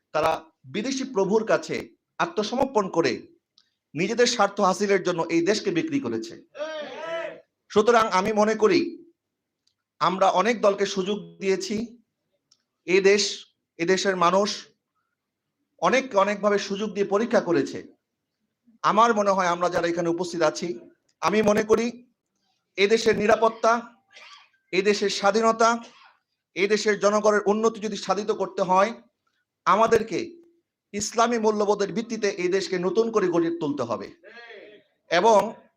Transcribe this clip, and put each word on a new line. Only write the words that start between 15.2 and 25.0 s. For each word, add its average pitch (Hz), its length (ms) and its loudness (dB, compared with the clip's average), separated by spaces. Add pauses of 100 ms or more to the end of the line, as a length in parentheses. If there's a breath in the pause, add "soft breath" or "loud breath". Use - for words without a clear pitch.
অনেক, 226 220 2 (120)
অনেকভাবে 202 440 2
সুযোগ 202 340 -6
দিয়ে 190 200 -2
পরীক্ষা 208 280 2
করেছে। 165 380 -2 (1040)
আমার 208 300 4
মনে 202 220 2
হয় 180 180 2
আমরা 175 160 -2
যারা 170 180 -2
এখানে 170 280 -2
উপস্থিত 175 260 -6
আছি, 156 260 0 (540)
আমি 180 200 0
মনে 214 220 2
করি 220 220 2 (920)
এ 196 100 2
দেশের 226 300 2
নিরাপত্তা, 220 540 2 (1000 loud breath)
এ 180 80 2
দেশের 202 380 0